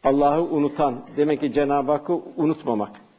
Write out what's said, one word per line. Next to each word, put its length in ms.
Allah'ı 400
unutan, 580
demek 220
ki 120
Cenab-ı 400
Hakk'ı 220
unutmamak. 540